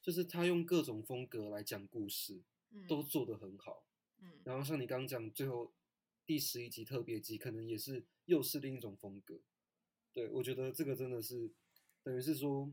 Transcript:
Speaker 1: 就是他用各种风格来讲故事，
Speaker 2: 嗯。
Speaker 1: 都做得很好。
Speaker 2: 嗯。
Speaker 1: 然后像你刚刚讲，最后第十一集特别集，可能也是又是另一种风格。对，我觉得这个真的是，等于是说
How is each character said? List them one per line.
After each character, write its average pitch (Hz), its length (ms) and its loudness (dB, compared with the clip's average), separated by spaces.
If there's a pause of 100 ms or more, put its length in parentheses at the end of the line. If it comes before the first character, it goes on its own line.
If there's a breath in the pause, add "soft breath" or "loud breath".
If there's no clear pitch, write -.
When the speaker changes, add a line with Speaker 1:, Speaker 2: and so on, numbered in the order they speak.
Speaker 1:
就 180 120 0
是 175 100 4
他 170 220 2
用 175 180 6
各 170 200 6
种 110 180 -2
风 127 240 -4
格 110 240 -4
来 104 140 -4
讲 101 240 -4
故 107 200 -2
事， 95 360 -4 (260)
Speaker 2:
嗯。 202 160 -14
Speaker 1:
都 156 160 2
做 143 240 2
得 110 100 -2
很 98 220 -10
好。 - 300 -12 (320)
Speaker 2:
嗯。 175 240 -18
Speaker 1:
然 131 120 -2
后 139 80 0
像 147 160 2
你 123 60 0
刚 127 140 0
刚 131 80 -2
讲， 113 240 -2
最 135 160 0
后 120 260 -2 (540)
第 156 100 4
十 131 240 0
一 120 80 -8
集 113 160 -6
特 131 160 0
别 117 180 -2
集， 110 200 -4
可 127 100 -4
能 113 180 -4
也 113 80 0
是 127 300 -4 (200)
又 170 140 8
是 135 200 2
另 131 160 -2
一 123 40 -6
种 104 160 -8
风 98 260 -10
格。 - 200 -14 (720)
对， 120 160 -2
我 127 140 0
觉 127 100 0
得 131 180 0
这 147 140 0
个 135 100 2
真 127 140 -2
的 123 140 -2
是， 117 280 -4 (520 soft breath)
等 131 120 0
于 127 60 2
是 147 140 4
说 139 380 0